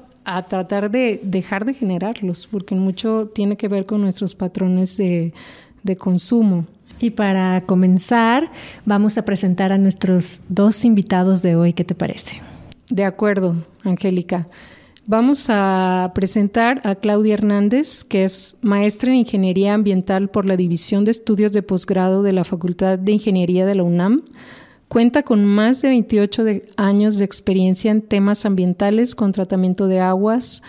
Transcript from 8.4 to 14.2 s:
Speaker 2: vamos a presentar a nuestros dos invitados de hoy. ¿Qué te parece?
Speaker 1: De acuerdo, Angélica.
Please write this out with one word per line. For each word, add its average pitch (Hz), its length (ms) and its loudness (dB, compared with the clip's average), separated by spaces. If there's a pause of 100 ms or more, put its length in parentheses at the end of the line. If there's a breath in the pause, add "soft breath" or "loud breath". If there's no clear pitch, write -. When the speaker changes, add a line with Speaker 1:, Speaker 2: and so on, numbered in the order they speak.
Speaker 2:
vamos 208 320 0
a 214 80 -2
presentar 190 480 0
a 196 40 2
nuestros 185 680 0
dos 202 380 2
invitados 190 560 2
de 170 160 2
hoy. 170 160 4
¿Qué 170 100 -2
te 170 100 -4
parece? - 460 -8 (500 loud breath)
Speaker 1:
De 196 140 0
acuerdo, 185 640 0 (180)
Angélica. 180 640 -2 (600 loud breath)